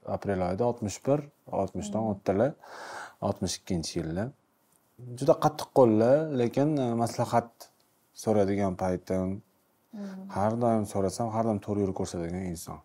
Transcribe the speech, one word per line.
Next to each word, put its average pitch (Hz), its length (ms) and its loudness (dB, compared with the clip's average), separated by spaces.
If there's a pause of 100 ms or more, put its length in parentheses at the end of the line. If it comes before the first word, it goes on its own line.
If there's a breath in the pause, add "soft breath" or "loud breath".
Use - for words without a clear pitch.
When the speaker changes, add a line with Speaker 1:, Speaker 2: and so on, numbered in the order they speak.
Speaker 1:
aprel 101 360 -2
oyida 92 220 0
oltmish 120 380 -2
bir, 143 180 2 (280)
oltmishdan - 520 -4
Speaker 2:
Hmm. 113 120 -2
Speaker 1:
o'tdilar. 101 400 2 (680 loud breath)
Oltmish 101 380 -2
ikkinchi - 380 -4
yilda. 85 300 -4 (760)
Juda 123 340 2
qattiq - 400 0
qo'llar, 117 420 8 (220)
lekin, 123 380 2
e, 131 180 0
maslahat 117 560 0 (680)
so'raydigan 101 580 2
paytim, 92 500 -2 (680)
Speaker 2:
Hmm. 196 340 -12
Speaker 1:
har 107 240 0
doim 117 340 2
so'rasam, 101 440 -2
har 113 140 0
doim 110 140 0
to'g'ri 104 220 -2
yo'l 95 140 0
ko'rsatadigan 90 520 -4
inson. 87 380 -10